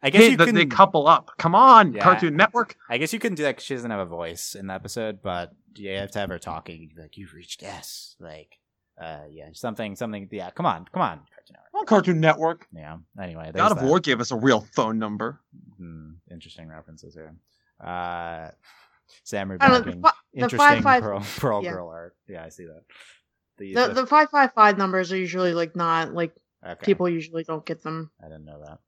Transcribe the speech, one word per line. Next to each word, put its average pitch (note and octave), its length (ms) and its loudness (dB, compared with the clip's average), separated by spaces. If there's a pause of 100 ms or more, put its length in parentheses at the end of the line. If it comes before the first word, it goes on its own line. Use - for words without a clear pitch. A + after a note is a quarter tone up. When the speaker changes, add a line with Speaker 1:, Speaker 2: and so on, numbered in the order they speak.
Speaker 1:
I C#3 60 2
guess G3 120 8
Speaker 2:
hint A3+ 100 10
Speaker 1:
you B3+ 60 0
Speaker 2:
that E3 80 8
they A#3 60 2
Speaker 1:
couldn't E3+ 200 2
Speaker 2:
couple D#3+ 360 4
up. D#3 300 4
Come E3+ 160 -2
on, A3 400 8
Speaker 1:
Yeah. G#2 100 -6
Speaker 2:
Cartoon F3 320 2
Network. G#3+ 400 0 (140)
Speaker 1:
I A#2 80 -2
guess D#3 160 -4
you A3+ 60 -6
couldn't G#3 160 -4
do D3+ 80 -6
that C3+ 140 -2
'cause - 80 -20
she C#3 100 -8
doesn't A#2+ 160 -8
have G#2 80 -4
a F#2+ 60 -4
voice E2+ 500 -12
in G2 120 -16
the F#2+ 60 -10
episode, G2+ 480 -10
but F2 320 -8 (220)
you G2+ 160 -14
have G2 200 -8
to G#2 80 -8
have G2 100 -6
her F2+ 100 -10
talking. E2 420 -14
You'd D#2 140 -20
be E2 80 -20
like, - 140 -20
"You've F#2+ 160 -20
reached - 300 -18
S." - 560 -18
Like, D#2 380 -20 (420)
uh, D#2+ 300 -16
yeah, D#2 240 -20
something, G#2+ 420 -12
something. G#2 360 -12
Yeah, F#2 180 -12
come E3+ 160 -8
on, F#2 260 -4
come F#3 120 -6
on, E2+ 160 -6
Cartoon - 340 -20
Network. - 180 -20
Speaker 2:
Come G4 80 -8
on, A4 60 -6
Cartoon F3+ 340 2
Network. D#3+ 540 0
Speaker 1:
Yeah. D#2 240 -18 (240)
Anyway, E2 240 -14
Speaker 2:
God D#2+ 80 -16
Speaker 1:
there's - 200 2
Speaker 2:
of E3 60 -2
Speaker 1:
that. B2+ 60 -2
Speaker 2:
War D#3 140 4
gave C3 200 -2
us A#2 120 -6
a C3 40 -6
real A#2 260 4 (120)
phone A2+ 240 -2
number. A2 420 -6 (380)
Speaker 1:
Hmm, D#2+ 360 -18 (180)
interesting E2 360 -20
references D#2 460 -20
here. D#2+ 220 -20 (440)
Uh, E2+ 680 -10 (720)
Sam G2 280 -8
Speaker 3:
I F#2+ 60 -10
don't C4+ 140 4
know, B3 80 4
the - 120 -10
Speaker 1:
remarking, F2 100 -14
Speaker 3:
fi-, D#4 100 4 (220)
the - 80 -12
Speaker 1:
"Interesting B3 160 -2
Speaker 3:
five C#4+ 260 4
five, B3+ 200 4
Speaker 1:
Pearl, G3+ 200 -4 (140)
Pearl G#2+ 260 -2
Speaker 3:
yeah. F2 100 -8
Speaker 1:
Girl F2+ 160 -12
art." E2+ 260 -18 (120)
Yeah, F2 160 -16
I D#2+ 60 -18
see F2 160 -20
that. D#2+ 160 -20 (800)
The, G3 160 -14
Speaker 3:
The, B3 140 2
Speaker 1:
the G3+ 120 -8
Speaker 3:
the B3 60 -4
five D4 240 4
five C#4 220 2
five G#3 260 4
numbers F#3 340 -2
are F#3+ 40 -4
usually, F3+ 360 -2
like, E3 220 -6
not, E3 380 -2
like, E3+ 200 -4 (340)
Speaker 1:
Okay. F3 180 -14
Speaker 3:
people F3+ 220 2
usually E3 360 -6
don't D#3+ 220 -10
get D#3+ 180 -12
them. D#3+ 260 -10 (100)
Speaker 1:
I D#3+ 60 -20
didn't D#3 200 -20
know D3+ 200 -20
that. D3+ 220 -20